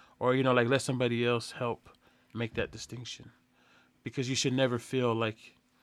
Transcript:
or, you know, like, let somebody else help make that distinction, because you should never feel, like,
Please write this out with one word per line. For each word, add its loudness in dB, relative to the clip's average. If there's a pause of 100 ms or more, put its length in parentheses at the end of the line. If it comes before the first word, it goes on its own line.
(200)
or, 4
you 2
know, 4
like, 6
let 2
somebody 0
else -2
help -8 (460)
make -6
that -4
distinction, -14 (720)
because -6
you -2
should 0
never 2
feel, 0
like, -2 (440)